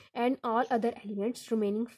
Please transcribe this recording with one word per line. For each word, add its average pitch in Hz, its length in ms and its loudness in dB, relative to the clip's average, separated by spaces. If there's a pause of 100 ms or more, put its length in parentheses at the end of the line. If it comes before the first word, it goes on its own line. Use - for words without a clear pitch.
(180)
and 254 280 2
all 233 260 2
other 233 260 2
elements 208 560 -4
remaining 214 340 0 (100)